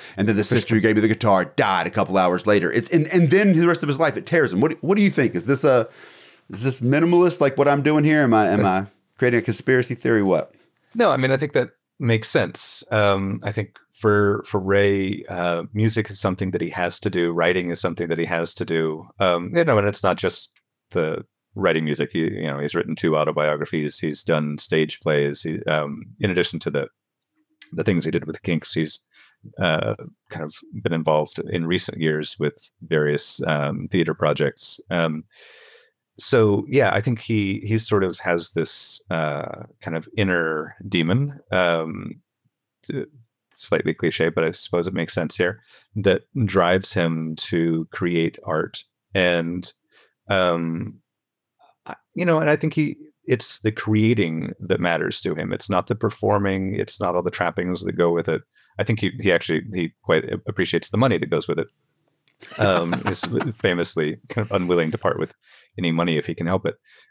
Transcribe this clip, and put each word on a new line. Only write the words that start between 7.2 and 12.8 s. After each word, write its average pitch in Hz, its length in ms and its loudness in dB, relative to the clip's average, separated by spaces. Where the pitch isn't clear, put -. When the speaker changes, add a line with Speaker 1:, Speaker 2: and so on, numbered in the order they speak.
Speaker 1:
like 139 160 2
what 143 100 4
I'm 143 140 2
doing 151 220 4
here? 151 180 4
Am 120 100 4
I, 107 160 4
am 104 160 4
I 95 220 2
creating 120 220 4
a - 20 -8
conspiracy 123 520 0
theory? 113 280 2
What? 92 320 2
Speaker 2:
No, 226 160 4
I 131 80 2
mean, 131 120 2
I 135 60 2
think 143 160 -2
that 123 200 0
makes 117 300 0
sense. - 600 -2